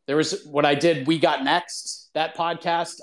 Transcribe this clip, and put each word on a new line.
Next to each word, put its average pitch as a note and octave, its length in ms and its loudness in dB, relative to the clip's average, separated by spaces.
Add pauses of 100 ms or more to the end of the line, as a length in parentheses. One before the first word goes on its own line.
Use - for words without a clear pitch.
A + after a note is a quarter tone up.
there C#3 100 0
was, D#3 300 -2
when D3 180 0
I D3 120 4
did D3+ 320 2
We D#3+ 100 2
Got D3 240 2
Next, - 720 -2
that D#3+ 220 -4
podcast, E3+ 680 -2